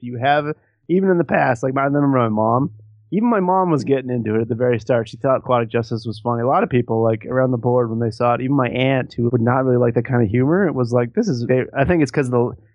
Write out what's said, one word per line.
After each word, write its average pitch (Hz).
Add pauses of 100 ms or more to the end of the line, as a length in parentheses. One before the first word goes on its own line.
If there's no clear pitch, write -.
you 120
have, 143 (440)
even 190
in 175
the 165
past, 123
like, 135
my, 135
I -
remember 143
my 117
mom, 110 (400)
even 214
my 214
mom 185
was 139
getting 131
into 110
it 113
at 107
the 120
very 120
start. 117
She -
thought 131
Aquatic 120
Justice 117
was 110
funny. 117
A 120
lot 160
of -
people, 120
like, 113
around 127
the 127
board 123
when 113
they 117
saw 120
it, 117
even 131
my 127
aunt, 131
who 120
would 117
not 123
really 123
like 120
that 120
kind 123
of 107
humor, 139
it 143
was 123
like, 120
"This 226
is," 123
they, 127 (140)
I 147
think 170
it's 131
'cause 143
of 123
the, 120 (220)